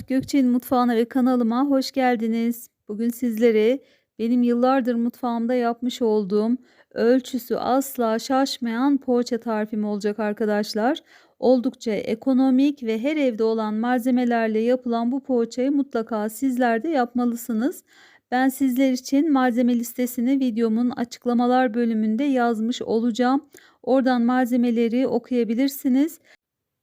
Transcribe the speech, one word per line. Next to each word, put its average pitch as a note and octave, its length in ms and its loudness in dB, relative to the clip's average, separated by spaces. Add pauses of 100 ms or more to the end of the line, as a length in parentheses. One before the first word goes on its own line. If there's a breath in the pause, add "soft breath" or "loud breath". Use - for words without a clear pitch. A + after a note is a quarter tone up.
Gökçe'nin C4 440 0
mutfağına B3 440 0
ve A3+ 100 2
kanalıma B3 600 0
hoş C4+ 260 0
geldiniz. A#3 760 -2 (180)
Bugün G#3+ 220 -4
sizlere A#3 680 2 (400 soft breath)
benim A#3+ 240 0
yıllardır A#3+ 520 2
mutfağımda A#3 580 -4
yapmış A#3+ 480 -2
olduğum, G#3+ 560 0 (360 soft breath)
ölçüsü A#3+ 600 0
asla A#3 640 0
şaşmayan C4 760 0
poğaça A#3+ 400 -2
tarifim G#3+ 480 -4
olacak G#3 340 -4
arkadaşlar. G#3+ 800 -2 (400 soft breath)
Oldukça B3 520 2
ekonomik C4 920 2
ve A3 160 -2
her D4 180 -2
evde B3 260 0
olan A3 300 0
malzemelerle A#3+ 880 0
yapılan A#3 520 0
bu C4+ 120 -4
poğaçayı B3 480 -2
mutlaka A#3 580 -2
sizler A#3+ 540 0
de D#4+ 60 -4
yapmalısınız. A#3+ 920 -2 (480 soft breath)
Ben B3+ 180 2
sizler C4 420 2
için C#4 400 0
malzeme B3+ 440 2
listesini B3 640 -2
videomun A#3 500 0
açıklamalar B3 840 0
bölümünde A3 500 0
yazmış A#3+ 580 0
olacağım. B3 640 0 (380 loud breath)
Oradan B3+ 380 2
malzemeleri A#3+ 840 2
okuyabilirsiniz. B3 1120 0 (640 soft breath)